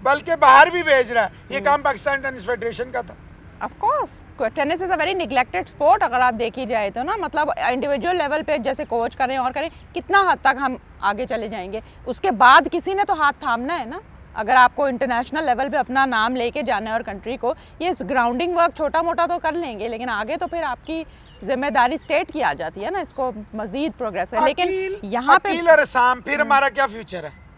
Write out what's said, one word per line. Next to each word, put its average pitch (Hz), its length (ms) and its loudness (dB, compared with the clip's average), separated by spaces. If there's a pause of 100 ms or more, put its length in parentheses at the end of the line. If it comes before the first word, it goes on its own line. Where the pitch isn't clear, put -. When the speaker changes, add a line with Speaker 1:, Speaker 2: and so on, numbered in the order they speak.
Speaker 1:
बल्कि 294 320 0
बाहर 285 340 10
भी 349 140 -2
भेज 262 280 2
रहा 233 120 2
है, 185 80 -4 (200)
ये 262 60 -4
Speaker 2:
हम्म। - 80 -4
Speaker 1:
काम 285 160 2
पाकिस्तान 277 400 -2
टेनिस 262 260 -8
फेडरेशन 233 440 -6
का 247 100 -4
था। - 160 -14 (460)
Speaker 2:
Of 262 80 -8
course, 508 400 -2 (300)
tennis 302 400 -2
is 370 100 -4
a 349 100 0
very 349 260 -2
neglected 262 480 -2
sport, 339 280 4
अगर 254 160 0
आप 254 140 2
देखी 233 320 -6
जाए 214 240 -2
तो 233 140 -6
ना, 349 140 -4
मतलब 302 420 -2
इंडिविजुअल 277 580 -2
लेवल 302 240 -2
पे 302 160 -2
जैसे 262 280 -4
कोच 233 300 -4
करें 262 220 -2
और 254 140 -2
करें, 302 200 -6 (220)
कितना 359 260 0
हद 359 180 2
तक 269 220 2
हम 254 200 -4 (240)
आगे 208 220 -2
चले 220 240 -6
जाएंगे? 202 340 -10 (240)
उसके 262 240 -2
बाद 254 360 8
किसी 349 260 -4
ने 392 100 0
तो 403 100 0
हाथ 294 200 0
थामना 262 400 -4
है 247 160 -6
ना। 349 120 -10 (340)
अगर 220 200 0
आपको 262 340 6
इंटरनेशनल 254 560 -2
लेवल 262 240 0
पे 277 80 -2
अपना 262 280 2
नाम 233 300 0
लेके 247 280 -2
जाना 220 260 -2
है 220 60 -2
और 233 80 -2
कंट्री 214 340 -10
को, 262 180 -4 (260)
ये 349 200 -2
ग्राउंडिंग 247 540 -2
वर्क 339 180 2
छोटा 311 280 -2
मोटा 339 260 -2
तो 349 100 -2
कर 320 160 -4
लेंगे, 240 340 -6
लेकिन 233 220 -8
आगे 220 280 -4
तो 349 100 -6
फिर 339 160 -6
आपकी 302 420 -6 (380)
जिम्मेदारी 254 540 0
स्टेट 330 340 -2
की 294 100 -4
आ 165 120 0
जाती 160 280 -8
है 240 100 -6
ना, 381 80 -4
इसको 262 340 -6 (220)
मजीद 220 360 -6
प्रोग्रेस 190 420 -6
है। 233 120 2
लेकिन 330 220 0
Speaker 1:
अकील, 381 360 -4
Speaker 2:
यहाँ 254 360 4
पे 403 100 -4
Speaker 1:
अकील 339 200 0
और 311 100 10
असाम, 247 420 2
फिर 277 120 -4
Speaker 2:
हम्म। 294 100 0
Speaker 1:
हमारा 277 260 4
क्या 269 180 0
फ्यूचर 202 380 -10
है? - 200 -16 (120)